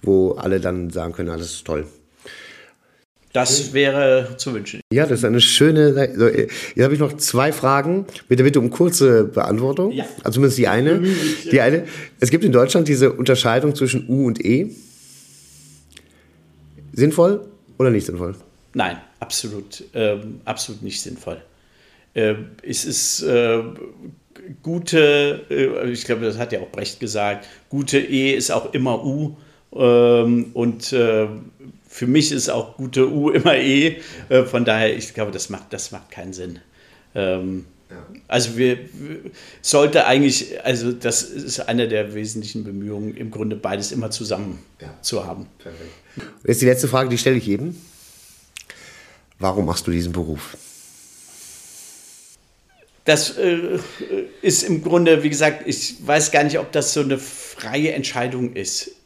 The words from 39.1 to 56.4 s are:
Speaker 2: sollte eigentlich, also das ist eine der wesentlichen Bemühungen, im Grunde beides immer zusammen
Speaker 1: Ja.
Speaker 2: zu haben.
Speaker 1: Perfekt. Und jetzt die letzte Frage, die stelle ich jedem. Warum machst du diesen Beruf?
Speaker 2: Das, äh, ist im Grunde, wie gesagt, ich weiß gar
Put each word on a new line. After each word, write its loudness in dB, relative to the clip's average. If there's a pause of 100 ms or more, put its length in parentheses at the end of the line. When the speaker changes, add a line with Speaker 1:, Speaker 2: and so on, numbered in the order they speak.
Speaker 2:
sollte 4
eigentlich, 2
also -2
das -2
ist -10
eine -2
der -4
wesentlichen -8
Bemühungen, -10
im -12
Grunde -6
beides -6
immer -6
zusammen -8 (220)
Speaker 1:
Ja. -18
Speaker 2:
zu -6
haben. -12 (140)
Speaker 1:
Perfekt. -18 (260)
Und -12
jetzt 2
die 4
letzte 4
Frage, 0
die -2
stelle 2
ich -4
jedem. -4 (1600)
Warum -2
machst -4
du -2
diesen -2
Beruf? -8 (2500)
Speaker 2:
Das, 2
äh, -2 (600)
ist 2
im -2
Grunde, 4
wie 2
gesagt, -2
ich -6 (120)
weiß 2
gar 2